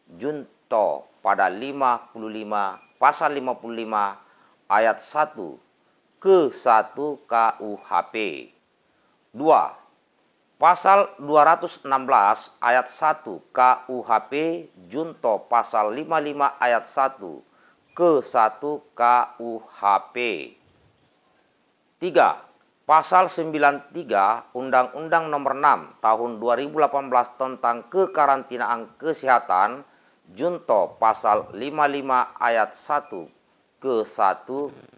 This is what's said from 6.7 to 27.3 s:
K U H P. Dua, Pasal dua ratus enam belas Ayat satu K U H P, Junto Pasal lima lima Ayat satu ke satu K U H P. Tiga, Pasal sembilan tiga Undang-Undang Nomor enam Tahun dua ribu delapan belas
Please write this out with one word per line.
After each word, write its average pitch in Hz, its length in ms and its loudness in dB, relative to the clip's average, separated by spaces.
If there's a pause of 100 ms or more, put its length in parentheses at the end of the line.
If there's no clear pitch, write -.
K 113 320 0
U 104 160 -8
H - 160 -14 (240)
P. - 0 - (1200)
Dua, 123 400 2 (800)
Pasal 185 640 4
dua 147 240 4
ratus 160 400 2
enam 135 240 -2
belas 110 560 2
Ayat 123 240 2
satu 151 640 -4
K 127 400 4
U 127 80 -6
H 110 320 -2
P, 165 320 -4 (240)
Junto 123 640 -4
Pasal 110 400 0
lima 156 320 -4
lima 143 320 -2
Ayat 120 320 0
satu 101 560 -6 (480)
ke 160 320 2
satu 139 560 -2 (160)
K 120 480 2
U 117 160 -8
H - 240 -14 (320)
P. - 0 - (1800)
Tiga, 143 400 2 (480)
Pasal 170 400 4
sembilan 151 640 -2
tiga 110 640 0
Undang-Undang 135 720 0
Nomor 139 240 -4
enam 131 480 0
Tahun 113 400 0
dua 117 160 2
ribu 143 240 -6
delapan 139 320 0
belas 123 240 2